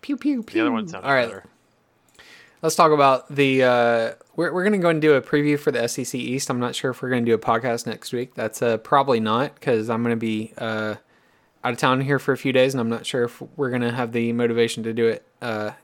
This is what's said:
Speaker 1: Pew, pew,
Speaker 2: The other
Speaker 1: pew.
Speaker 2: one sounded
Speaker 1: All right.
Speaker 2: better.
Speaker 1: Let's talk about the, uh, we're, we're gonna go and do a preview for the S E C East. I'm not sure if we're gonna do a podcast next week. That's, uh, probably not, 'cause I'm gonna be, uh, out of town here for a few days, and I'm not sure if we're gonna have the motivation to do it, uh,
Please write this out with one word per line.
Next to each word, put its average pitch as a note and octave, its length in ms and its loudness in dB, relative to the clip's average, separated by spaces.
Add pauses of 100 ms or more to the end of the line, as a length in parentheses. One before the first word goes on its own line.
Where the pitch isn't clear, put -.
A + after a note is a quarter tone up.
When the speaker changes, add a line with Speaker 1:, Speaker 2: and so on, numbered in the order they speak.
Speaker 1:
Pew, C#4 140 -6
pew, C4 260 -2
Speaker 2:
The - 180 -4
other C#4+ 100 0
Speaker 1:
pew. B3 40 0
Speaker 2:
one G#3+ 140 -4
sounded A2+ 200 -10
Speaker 1:
All C#3 60 2
right. B2 120 2
Speaker 2:
better. G2 180 -12 (1160)
Speaker 1:
Let's D#3+ 120 0
talk D#3+ 180 6
about C#3 420 2
the, C3+ 280 4
uh, A#2+ 500 2 (240)
we're, D#3+ 160 0
we're F3+ 120 -2
gonna G#3 140 2
go E3+ 120 2
and D#3+ 100 0
do D3+ 140 6
a C3 80 4
preview D3 360 0
for C#3+ 120 0
the A#2+ 120 -2
S A#2 160 -4
E B2+ 60 -6
C B2+ 140 -8
East. B2 320 -4
I'm B2 100 0
not A#2+ 140 -4
sure - 160 -2
if A#2+ 100 -10
we're C3 80 -6
gonna B2 140 0
do A#2 100 2
a A2 60 4
podcast A#2 480 -2
next - 260 -10
week. B2+ 220 -6
That's, A2 260 -6
uh, A#2 180 2
probably C3+ 420 2
not, A2+ 400 0
'cause A2+ 280 0
I'm A#2 140 -2
gonna A#2 140 0
be, A2 420 -4
uh, A2 380 -4 (680)
out B2 80 -2
of A#2 60 -8
town C3 240 2
here C#3 160 0
for C3+ 140 0
a B2+ 40 2
few C3+ 160 -2
days, C3 220 4
and C3 60 -2
I'm A2+ 100 -2
not A#2 160 -6
sure B2 180 0
if - 180 -8 (140)
we're C3+ 140 -2
gonna A#2+ 220 -2
have A#2+ 200 -4
the A#2 220 0
motivation A#2 500 0
to A2+ 80 -4
do A2+ 140 2
it, - 160 0 (180)
uh, G#2+ 300 -6 (140)